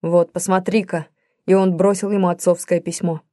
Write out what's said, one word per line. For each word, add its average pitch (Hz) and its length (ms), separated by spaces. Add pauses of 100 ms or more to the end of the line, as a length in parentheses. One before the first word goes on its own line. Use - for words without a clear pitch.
«Вот, 170 300
посмотри-ка», 185 720 (400)
и 185 80
он 190 240
бросил 196 320
ему 190 200
отцовское 175 500
письмо. 165 420 (120)